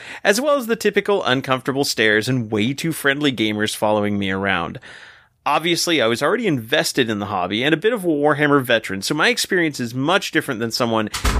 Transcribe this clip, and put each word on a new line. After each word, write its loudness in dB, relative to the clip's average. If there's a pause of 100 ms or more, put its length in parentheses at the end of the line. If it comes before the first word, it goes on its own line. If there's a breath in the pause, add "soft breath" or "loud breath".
(240 loud breath)
as 2
well 2
as -2
the 0
typical 0
uncomfortable 0
stares 2
and 0
way 0
too -4
friendly 0
gamers 0
following 2
me -2
around. -2 (680 loud breath)
Obviously, 0
I 2
was 0
already 0
invested 0
in -2
the -4
hobby -2
and 2
a 4
bit 2
of -4
a -2
Warhammer 4
veteran, 0
so -2
my 2
experience 0
is -6
much 0
different -2
than -2
someone 0 (300)